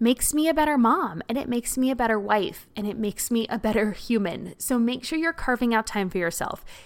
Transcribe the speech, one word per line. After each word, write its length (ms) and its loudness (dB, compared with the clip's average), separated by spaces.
makes 320 2
me 140 2
a 80 4
better 240 2
mom, 500 2
and 80 -2
it 120 -4
makes 280 -4
me 140 2
a 60 -2
better 240 2
wife, 560 -2
and 100 -4
it 100 -4
makes 360 -4
me 160 2
a 100 -2
better 320 2
human. 640 -2
So 220 0
make 240 0
sure 160 -2
you're 140 0
carving 420 0
out 140 0
time 200 -2
for 100 -4
yourself. 460 -4